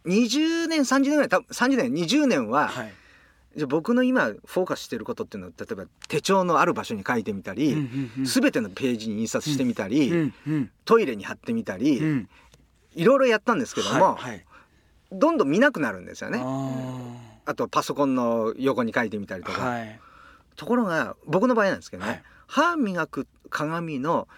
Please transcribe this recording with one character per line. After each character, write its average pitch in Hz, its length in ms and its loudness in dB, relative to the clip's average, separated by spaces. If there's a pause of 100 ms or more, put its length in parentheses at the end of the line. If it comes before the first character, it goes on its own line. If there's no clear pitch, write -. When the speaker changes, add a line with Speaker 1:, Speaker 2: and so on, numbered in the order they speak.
Speaker 1:
二 208 220 4
十 320 400 0
年、 311 180 2
三 269 160 4
十 269 80 2
年 302 80 2
ぐ 285 40 6
ら 220 40 2
い、 - 40 -4
多 185 100 2
分 - 120 -8
三 254 200 2
十 269 60 2
年、 135 140 0
二 165 140 0
十 277 220 4
年 139 220 2
は、 135 180 2
Speaker 2:
は 120 160 -6
い。 107 100 -14 (600)
Speaker 1:
じ 151 80 -4
ゃ - 20 -2
あ、 - 20 -2
僕 160 280 0
の 254 80 4
今 254 220 2
フ 110 360 -4
ォ - 20 2
ー - 20 -6
カ 156 100 -4
ス - 60 -6
し - 60 -16
て 120 100 -6
る 110 80 -10
こ 117 100 -6
と 113 80 -6
っ - 40 -14
て 107 100 -12
い - 20 -10
う - 20 -12
の 90 60 -14
は、 90 100 -18
例 - 140 -12
え - 40 -8
ば 95 100 -12 (220)
手 156 140 -2
帳 190 220 4
の 165 160 2
あ 160 60 4
る 170 100 2
場 110 80 -6
所 - 100 -8
に 98 140 -6
書 123 100 0
い 110 60 -2
て 110 100 -6
み 98 80 -8
た 95 140 -10
り、 135 180 2
Speaker 2:
う - 40 0
ん - 20 0
う - 20 0
ん 127 380 -6
う - 20 -2
ん。 135 40 -2
Speaker 1:
全 214 260 2
て 131 100 0
の 104 80 -6
ペ 123 220 -2
ー 120 60 -2
ジ 110 120 -8
に 107 120 -2
印 110 80 -2
刷 127 200 -4
し 143 80 0
て 131 60 0
み 120 100 0
た 104 140 -4
り、 135 240 2
Speaker 2:
う - 20 0
ん 170 40 2
う - 20 2
ん 147 140 0 (140)
う 151 80 -2
ん。 131 160 -4 (140)
Speaker 1:
ト 226 140 6
イ 202 80 0
レ 120 80 -4
に 98 80 -10
貼 - 100 -10
っ - 40 -16
て - 160 -6
み 113 100 -2
た 95 140 -6
り、 135 200 2
Speaker 2:
う 151 80 -2
ん。 139 240 -2 (640)
Speaker 1:
い 165 120 0
ろ 262 100 8
い 269 40 6
ろ 262 60 4
や 226 120 4
っ - 40 -6
た 233 140 0
ん 165 40 0
で 117 60 -2
す - 80 -10
け - 80 -2
ど 101 140 -2
も、 131 200 6
Speaker 2:
は 123 140 -10
い、 - 20 -8
は - 40 -10
い。 92 100 -18 (680)
Speaker 1:
ど 214 200 4
ん 330 60 2
ど 190 80 4
ん 135 40 0
見 170 100 2
な 285 120 6
く 214 80 -4
な 123 120 -2
る 92 100 -10
ん 87 40 -16
で 87 80 -14
す - 100 -14
よ 104 60 -8
ね。 120 100 -4
Speaker 2:
あ 127 40 -4
ー。 127 920 -8 (120)
Speaker 1:
あ 147 100 -4
と 120 120 -4
パ 147 160 0
ソ 151 100 -4
コ 139 120 0
ン 131 100 2
の 117 420 0
横 127 260 2
に 110 100 -2
書 123 100 2
い 107 60 -2
て 107 100 -6
み 98 80 -10
た 95 100 -8
り 90 60 -12
と - 80 -8
か。 95 100 -4
Speaker 2:
は 120 220 -2
い。 110 160 -16 (560)
Speaker 1:
と - 100 -14
こ 214 100 0
ろ 240 100 2
が、 156 300 -2 (100)
僕 185 220 2
の 247 80 4
場 220 80 4
合 - 40 2
な 170 60 2
ん - 40 -4
で 90 40 -12
す - 100 -18
け 92 60 -12
ど 87 60 -10
ね、 - 60 -4
Speaker 2:
は 240 60 -4
い。 - 80 -16 (220)
Speaker 1:
歯 339 320 2
磨 185 300 0
く - 200 -8 (220)
鏡 160 500 -4
の 139 280 0 (100)